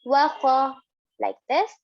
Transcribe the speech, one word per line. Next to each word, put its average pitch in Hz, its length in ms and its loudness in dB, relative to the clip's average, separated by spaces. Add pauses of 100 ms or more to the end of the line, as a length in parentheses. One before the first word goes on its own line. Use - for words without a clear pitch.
Wa 277 240 2 (120)
kha, 269 340 0 (460)
like 196 160 -6 (120)
this. 320 220 -2 (140)